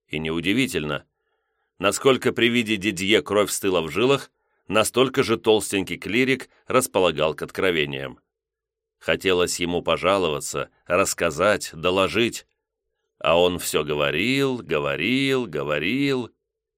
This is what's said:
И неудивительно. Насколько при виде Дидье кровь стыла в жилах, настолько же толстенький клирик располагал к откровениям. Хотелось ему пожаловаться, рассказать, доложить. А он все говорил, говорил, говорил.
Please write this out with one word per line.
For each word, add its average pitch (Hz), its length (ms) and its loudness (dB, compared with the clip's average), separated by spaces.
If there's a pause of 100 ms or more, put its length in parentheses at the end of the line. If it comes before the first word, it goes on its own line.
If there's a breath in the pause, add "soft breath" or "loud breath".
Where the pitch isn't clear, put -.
И 78 100 -6
неудивительно. 82 880 -2 (720)
Насколько 120 540 2
при 117 180 2
виде 113 260 0
Дидье 95 460 2
кровь 101 280 2
стыла 92 300 0
в 80 100 -4
жилах, 123 400 0 (380)
настолько 110 540 2
же 110 160 0
толстенький 104 580 0
клирик 131 540 -2 (160)
располагал 87 680 2
к - 60 -14
откровениям. 73 800 -2 (840)
Хотелось 90 560 0
ему 85 220 -2
пожаловаться, 80 880 -2 (160)
рассказать, 90 880 0
доложить. 92 720 0 (720)
А 85 200 2
он 90 200 2
все - 260 -2
говорил, 104 800 -2
говорил, 87 840 -2
говорил. 98 840 -2 (480)